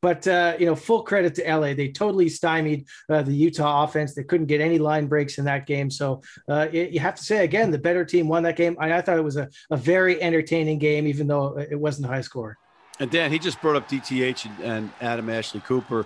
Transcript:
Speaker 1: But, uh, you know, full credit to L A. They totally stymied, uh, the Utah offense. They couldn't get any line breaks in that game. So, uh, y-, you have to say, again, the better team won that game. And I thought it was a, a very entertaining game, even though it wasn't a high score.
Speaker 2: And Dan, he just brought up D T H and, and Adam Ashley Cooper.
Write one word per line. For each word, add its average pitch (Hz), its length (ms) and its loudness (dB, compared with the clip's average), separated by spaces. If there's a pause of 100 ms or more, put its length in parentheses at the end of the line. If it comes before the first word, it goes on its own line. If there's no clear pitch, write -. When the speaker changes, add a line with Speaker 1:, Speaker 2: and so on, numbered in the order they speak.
Speaker 1:
But, 175 280 2
uh, 175 300 4
you 175 80 4
know, 165 100 4
full 220 260 0
credit 190 340 2
to 175 120 -4
L 156 160 2
A. 143 80 0
They 139 160 -2
totally 190 400 2
stymied, 156 580 0 (220)
uh, 156 140 4
the 139 100 -2
Utah 147 520 2
offense. 151 300 -2
They 143 80 -8
couldn't 160 260 0
get 147 120 2
any 165 180 2
line 151 280 2
breaks 143 320 0
in 143 80 -2
that 139 200 -2
game. 139 240 -2
So, 135 300 -4 (260)
uh, 151 240 0
y-, 170 220 -2
you 156 80 0
have 165 140 0
to - 100 -16
say, 214 180 2
again, 185 280 2
the 147 80 0
better 175 260 2
team 170 240 2
won 165 140 2
that 165 140 0
game. 170 220 2
And 156 140 0
I 170 80 2
thought 175 160 2
it 160 80 2
was 143 140 -2
a, 135 100 -4 (220)
a 151 80 0
very 180 420 4
entertaining 160 580 0
game, 151 280 2
even 147 200 -2
though 143 320 0
it 147 220 -6
wasn't 147 240 -2
a 123 60 -6
high 131 100 -2
score. 110 380 -10 (420)
Speaker 2:
And 127 100 -2
Dan, 160 220 0
he 165 60 0
just 160 240 -6
brought 151 140 2
up - 120 -4
D 139 100 -4
T 127 240 -4
H 127 220 -2
and, 107 180 -14
and 110 280 -6 (100)
Adam 117 300 -4
Ashley 110 300 -6
Cooper. 120 460 -2